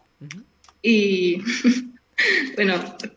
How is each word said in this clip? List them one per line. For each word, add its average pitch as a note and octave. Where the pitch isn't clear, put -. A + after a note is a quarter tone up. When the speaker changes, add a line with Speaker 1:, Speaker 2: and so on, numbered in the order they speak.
Speaker 1:
Ujú. E3+
Speaker 2:
Y, G3
<laughs> -
bueno, F#3